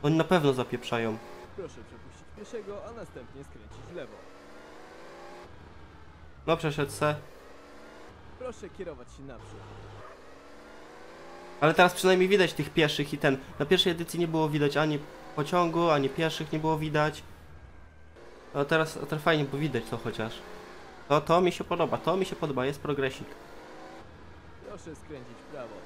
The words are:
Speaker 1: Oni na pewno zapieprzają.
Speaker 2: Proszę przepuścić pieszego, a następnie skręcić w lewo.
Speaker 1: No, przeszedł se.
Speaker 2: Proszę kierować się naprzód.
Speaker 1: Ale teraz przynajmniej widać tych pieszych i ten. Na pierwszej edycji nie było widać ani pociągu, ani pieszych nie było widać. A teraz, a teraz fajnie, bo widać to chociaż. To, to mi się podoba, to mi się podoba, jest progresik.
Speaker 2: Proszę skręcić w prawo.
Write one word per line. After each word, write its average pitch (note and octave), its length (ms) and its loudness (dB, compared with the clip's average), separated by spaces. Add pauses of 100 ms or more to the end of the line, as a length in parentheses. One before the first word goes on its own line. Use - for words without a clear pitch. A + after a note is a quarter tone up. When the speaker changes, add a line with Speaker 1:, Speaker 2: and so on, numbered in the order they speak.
Speaker 1:
Oni D3 120 6
na D#3+ 80 6
pewno D#3 300 6
zapieprzają. A#2 640 0 (380)
Speaker 2:
Proszę E3+ 200 -12 (120)
przepuścić - 360 -18 (140)
pieszego, G3+ 400 -10 (120)
a - 20 -14
następnie C#3+ 520 -14
skręcić - 340 -16 (140)
w F3 40 -12
lewo. B2+ 180 -10 (2250)
Speaker 1:
No, D#3+ 100 4
przeszedł D3 340 -2
se. D3+ 240 2 (1200)
Speaker 2:
Proszę A#3+ 300 -10
kierować D3 380 -10 (100)
się C3+ 60 -14
naprzód. G#2 360 -12 (2000)
Speaker 1:
Ale D#3 120 6
teraz F3+ 200 8
przynajmniej F#3 360 6
widać F#3+ 240 8
tych D3 160 -2
pieszych D3 440 4
i C#3+ 40 -4
ten. C#3 200 4 (220)
Na C#3+ 60 2
pierwszej F#3 260 6
edycji E3+ 280 -2
nie E3+ 80 4
było D#3 220 4
widać D3 280 4
ani D3+ 220 4 (360)
pociągu, E3+ 540 4
ani C#3 200 6
pieszych D#3+ 420 0
nie D#3 80 0
było D#3+ 180 4
widać. D3+ 460 2 (1300)
A C#3+ 120 2
teraz, D#3+ 320 2
a - 80 -6
teraz D3+ 180 -4
fajnie, D#3 220 6
bo C#3 120 -4
widać C3 320 0
to A#2+ 80 -2
chociaż. A2+ 360 -4 (760)
To, D3 120 6
to E3 200 6
mi F#3+ 100 6
się F3 120 -4
podoba, E3 340 2
to E3 200 2
mi F#3+ 80 2
się - 100 -6
podoba, C3 300 0
jest D3 160 -2
progresik. C3+ 460 -2 (1400)
Speaker 2:
Proszę F3+ 280 -12
skręcić B2 420 -12 (120)
w - 20 -12
prawo. B2 220 -10 (120)